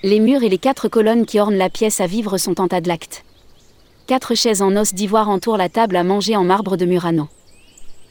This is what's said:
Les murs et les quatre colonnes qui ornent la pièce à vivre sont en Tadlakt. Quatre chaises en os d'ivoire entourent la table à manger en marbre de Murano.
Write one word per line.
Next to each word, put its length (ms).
Les 160
murs 240
et 40
les 100
quatre 280
colonnes 400
qui 140
ornent 160
la 120
pièce 320
à 60
vivre 320
sont 220
en 80
Tadlakt. 560
Quatre 300
chaises 260
en 140
os 180
d'ivoire 340
entourent 280
la 120
table 280
à 80
manger 320
en 80
marbre 320
de 80
Murano. 420